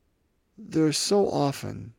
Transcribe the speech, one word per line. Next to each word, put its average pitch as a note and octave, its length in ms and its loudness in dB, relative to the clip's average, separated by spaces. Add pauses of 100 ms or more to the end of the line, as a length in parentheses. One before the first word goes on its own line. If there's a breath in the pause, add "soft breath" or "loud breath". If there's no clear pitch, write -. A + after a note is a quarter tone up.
(560)
there's D#3+ 440 0
so G3 280 2
often, A2+ 720 -4